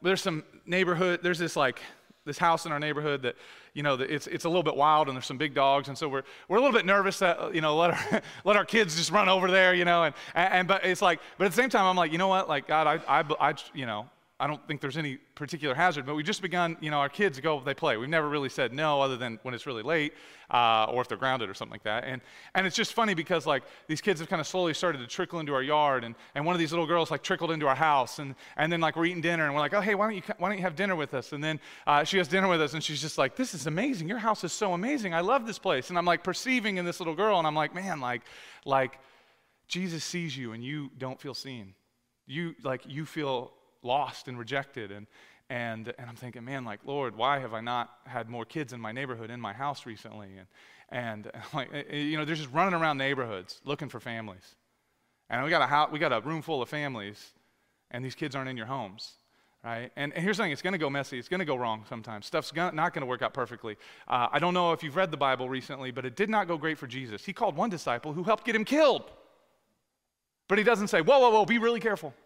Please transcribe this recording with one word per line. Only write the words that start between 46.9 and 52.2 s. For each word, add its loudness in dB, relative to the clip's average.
why 2
have -10
I -6
not -4
had -8
more -8
kids -8
in -12
my -8
neighborhood, -8
in -12
my -8
house -6
recently?" -16
And, -20
and, -8
<laughs> -14
and -14
I'm -10
like, -6
eh, -8
eh, -6
you -2
know, -2